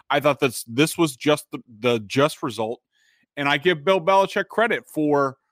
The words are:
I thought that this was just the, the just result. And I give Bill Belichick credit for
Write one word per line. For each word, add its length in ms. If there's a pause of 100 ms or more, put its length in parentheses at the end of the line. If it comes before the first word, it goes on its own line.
(120)
I 80
thought 220
that 260
this 280
was 200
just 340
the, 140 (160)
the 220
just 420
result. 380 (540)
And 140
I 80
give 260
Bill 160
Belichick 480
credit 400
for 500 (140)